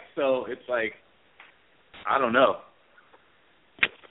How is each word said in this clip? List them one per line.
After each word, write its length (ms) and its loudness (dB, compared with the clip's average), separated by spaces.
So 320 0
it's 200 -12
like, 260 -4
I 140 0
don't 140 0
know. 240 4